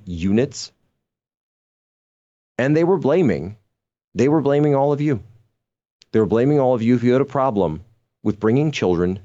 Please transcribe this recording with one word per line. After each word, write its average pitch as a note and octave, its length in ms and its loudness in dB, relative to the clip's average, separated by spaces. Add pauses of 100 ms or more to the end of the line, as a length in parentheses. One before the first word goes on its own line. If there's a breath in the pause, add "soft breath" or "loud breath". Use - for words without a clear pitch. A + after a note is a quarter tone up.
units. G2 640 -4 (1900)
And C#3+ 200 2
they E3+ 80 2
were F#3 120 2
blaming, B2+ 600 0 (580)
they A#2+ 140 2
were D#3 120 2
blaming C#3+ 320 0
all C#3 200 0
of C#3+ 80 -4
you. C#3+ 200 -2 (920)
They A2 80 2
were G#2+ 40 2
blaming B2 320 2
all B2+ 160 2
of A2+ 80 -2
you A#2+ 140 2
if A2+ 80 -2
you B2 80 2
had C3 100 2
a C#3 40 -2
problem A2+ 580 -2 (400)
with G#2 160 -4
bringing C#3 320 0
children F2+ 540 -2